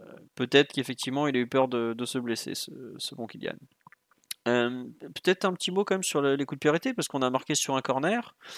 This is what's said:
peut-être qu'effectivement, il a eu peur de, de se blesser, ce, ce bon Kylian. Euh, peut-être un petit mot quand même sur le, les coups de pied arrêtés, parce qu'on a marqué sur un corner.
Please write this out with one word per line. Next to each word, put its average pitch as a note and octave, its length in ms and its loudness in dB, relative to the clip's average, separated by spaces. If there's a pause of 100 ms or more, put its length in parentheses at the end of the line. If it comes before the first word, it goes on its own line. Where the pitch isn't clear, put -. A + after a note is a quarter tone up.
(360)
peut-être C#3 360 6
qu'effectivement, C3 560 -2
il C#3 80 0
a B2+ 40 4
eu A#2+ 80 0
peur C3 200 4
de, A#2 260 0
de A#2+ 120 -4
se A#2+ 120 -4
blesser, A#2 380 -4
ce, - 160 -8 (260)
ce - 180 -8
bon A#2 120 -8
Kylian. - 280 -10 (920)
Euh, B2 380 2 (160)
peut-être - 420 0
un F#3+ 80 2
petit F3+ 200 -4
mot F#3+ 120 2
quand G3 120 2
même F#3+ 80 -4
sur - 180 0
le, C#3 160 4
les C#3 80 0
coups D3 100 -8
de C3+ 60 -14
pied D3+ 80 4
arrêtés, E3+ 240 2
parce D#3+ 160 -4
qu'on C#3 120 -2
a B2+ 80 2
marqué C3 240 0
sur D3 220 0
un C3 60 2
corner. D3+ 560 -2 (200)